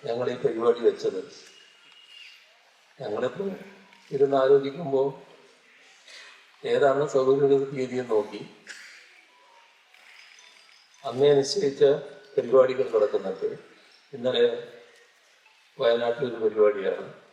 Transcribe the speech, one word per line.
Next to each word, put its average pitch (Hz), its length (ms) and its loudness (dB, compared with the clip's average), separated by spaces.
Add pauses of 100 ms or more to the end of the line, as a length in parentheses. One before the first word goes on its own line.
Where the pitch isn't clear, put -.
ഞങ്ങൾ 120 260 -4
ഈ - 100 -6
പരിപാടി 117 440 0
വെച്ചത്. 92 340 0 (1800)
ഞങ്ങളിപ്പോൾ 127 500 -6 (640)
ഇരുന്ന് 139 300 2
ആലോചിക്കുമ്പോൾ 135 680 2 (1600)
ഏതാണ് 135 400 2 (100)
സൗകര്യമുള്ള 135 580 2
തീയതിയെന്ന് 123 420 -6
നോക്കി 104 280 -2 (2500)
അന്നേ 131 260 2 (100)
നിശ്ചയിച്ച 139 440 0 (520)
പരിപാടികൾ 127 580 2
നടക്കുന്നുണ്ട്. 104 560 -2 (640)
ഇന്നലെ 120 320 0 (1300)
വയനാട്ടിലൊരു 120 640 -2
പരിപാടിയാണ് 104 640 0 (280)